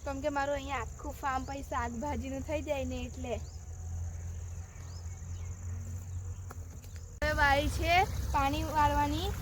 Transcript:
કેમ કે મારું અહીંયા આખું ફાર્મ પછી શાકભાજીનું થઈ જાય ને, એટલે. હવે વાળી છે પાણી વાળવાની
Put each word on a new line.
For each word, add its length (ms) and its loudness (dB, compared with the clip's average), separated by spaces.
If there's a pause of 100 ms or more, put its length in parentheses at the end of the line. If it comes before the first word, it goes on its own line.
કેમ 200 -4
કે 140 2
મારું 220 2
અહીંયા 260 -4
આખું 360 -8
ફાર્મ 260 -2
પછી 240 -6
શાકભાજીનું 760 -2
થઈ 200 0
જાય 240 0
ને, 160 -2
એટલે. 260 -4 (3750)
હવે 260 2
વાળી 360 6
છે 160 6 (420)
પાણી 300 4 (120)
વાળવાની 520 6 (120)